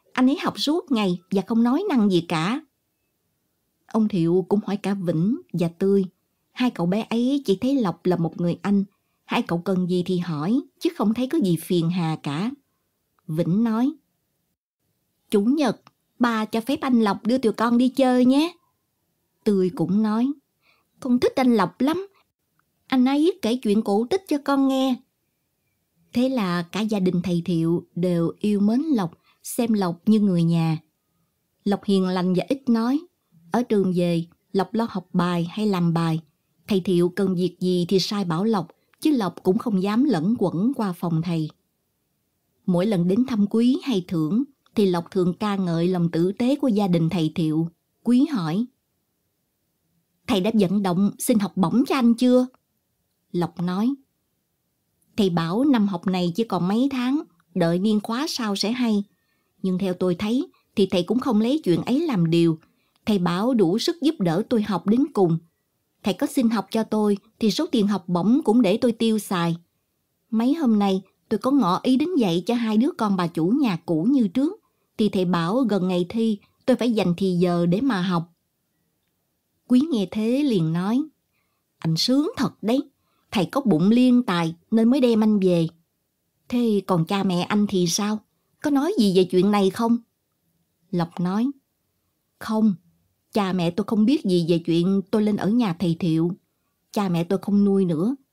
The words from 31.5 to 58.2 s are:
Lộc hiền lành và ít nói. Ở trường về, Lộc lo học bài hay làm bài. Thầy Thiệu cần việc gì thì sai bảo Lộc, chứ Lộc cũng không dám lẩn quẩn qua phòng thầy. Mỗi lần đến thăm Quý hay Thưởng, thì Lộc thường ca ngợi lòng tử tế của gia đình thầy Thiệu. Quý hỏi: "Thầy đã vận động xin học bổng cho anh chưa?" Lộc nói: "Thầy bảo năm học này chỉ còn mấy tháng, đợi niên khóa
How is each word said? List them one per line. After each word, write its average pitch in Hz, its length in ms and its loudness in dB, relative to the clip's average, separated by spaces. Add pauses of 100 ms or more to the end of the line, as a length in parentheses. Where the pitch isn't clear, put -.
Lộc 202 200 -2
hiền 190 240 2
lành 185 260 0
và 175 160 0
ít 269 200 -4
nói. 233 300 0 (520)
Ở 240 120 0
trường 190 320 0
về, 170 300 0 (280)
Lộc 185 200 -2
lo 226 160 -2
học - 240 -8
bài 175 360 0
hay 214 180 -4
làm 175 260 2
bài. 165 280 0 (460)
Thầy 196 120 0
Thiệu 175 300 2
cần 190 260 -2
việc 175 240 -2
gì 180 300 0
thì 196 100 2
sai 202 260 -4
bảo 170 180 -2
Lộc, 208 240 -2 (320)
chứ 311 120 0
Lộc 208 320 -2
cũng 185 140 2
không 196 260 -2
dám 214 200 0
lẩn 214 360 0
quẩn 190 340 0
qua 202 200 -4
phòng 170 280 -2
thầy. 165 280 -4 (1160)
Mỗi 180 200 0
lần 180 220 0
đến 220 180 0
thăm 220 240 0
Quý 240 340 2
hay 202 240 -4
Thưởng, 170 360 -2 (320)
thì 208 100 2
Lộc 175 260 -2
thường 185 220 0
ca 208 220 -4
ngợi 175 320 -2
lòng 170 240 0
tử 175 200 0
tế 240 240 0
của 277 120 -2
gia 202 200 0
đình 165 220 2
thầy 160 260 -2
Thiệu. 160 320 -2 (360)
Quý 247 220 4
hỏi: 202 400 -4 (1600)
"Thầy 196 140 0
đã 214 120 -2
vận 202 300 2
động 190 360 0
xin 233 200 2
học 196 180 -6
bổng 190 300 0
cho - 80 -2
anh 233 180 2
chưa?" 247 340 2 (840)
Lộc 170 300 -4
nói: 196 320 -2 (1200)
"Thầy 196 120 2
bảo 170 340 -2
năm 240 240 2
học 185 200 -4
này 180 280 -2
chỉ 226 80 -2
còn 180 240 -2
mấy 233 240 0
tháng, 262 300 -2 (340)
đợi 175 240 0
niên 214 240 0
khóa 240 260 -6